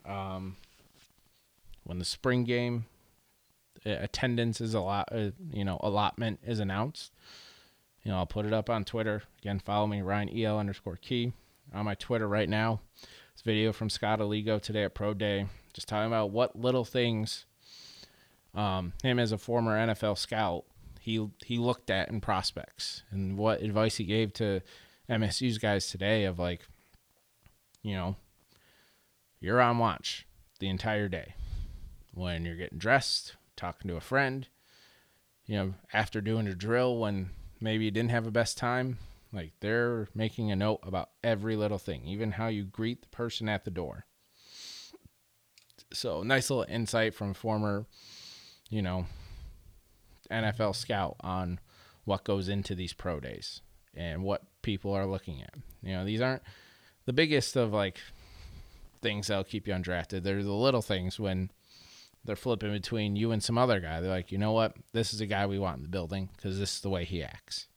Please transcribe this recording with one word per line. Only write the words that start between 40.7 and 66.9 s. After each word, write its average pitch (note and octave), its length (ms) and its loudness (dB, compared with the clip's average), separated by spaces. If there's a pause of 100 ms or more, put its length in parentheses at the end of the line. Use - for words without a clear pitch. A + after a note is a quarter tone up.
about F#2 260 -2 (160)
every A2 320 2
little G#2 220 2
thing, C#2 280 -6
even G#2 260 -2
how A2+ 160 -2
you G#2 160 -2
greet A2+ 360 -4
the - 80 -20
person A2+ 400 -4
at G#2+ 160 0
the G#2 60 -6
door. E2+ 340 -6 (1900)
So, D#2+ 320 -4
nice B2+ 280 4
little B2 180 2
insight A2+ 460 2
from G2+ 160 -4
a F#2+ 40 -4
former, G#2+ 520 0 (840)
you G#2+ 140 0
know, F2+ 240 0 (1200)
N A2+ 140 0
F A2 160 0
L G2+ 140 4
scout G2 460 -2
on F2+ 380 -2 (460)
what G2 200 0
goes G2 260 0
into G2+ 240 -2
these F2+ 180 -4
pro E2 280 -4
days G#1 420 -10 (320)
and E2 280 -4
what G2 200 -2 (180)
people G2 320 -2
are G2 140 2
looking F#2+ 360 -4
at. - 120 -18 (280)
You F#2+ 120 -4
know, F#2 100 -2
these A2 160 0
aren't B2+ 220 0 (640)
the B2+ 80 0
biggest D3+ 420 4
of, A#2 160 4
like, G2+ 260 2 (1000)
things G#2 280 -2
that'll G2 160 2
keep - 220 -6
you G2+ 60 0
undrafted. F2+ 520 -2
They're G2 180 2
the G2+ 100 0
little A#2+ 300 4
things F#2 360 -2
when F#2 320 0 (760)
they're G#2 120 -2
flipping A2 340 0
between G#2 460 0
you A2+ 160 2
and G#2+ 100 2
some A#2 160 2
other A#2+ 220 6
guy. D#2+ 200 -4
They're F#2 80 0
like, F#2 220 0
"You F#2+ 80 -2
know G#2+ 140 4
what? A2+ 240 4 (160)
This A2+ 200 0
is G#2+ 80 -6
a A2 60 0
guy G2+ 180 2
we G2 140 0
want F2+ 200 0
in C2+ 40 -8
the D#2 60 -8
building F#2 420 -2 (100)
'cause F#2+ 160 -2
this G2 200 -2
is - 40 -6
the G2+ 80 -4
way F2+ 160 2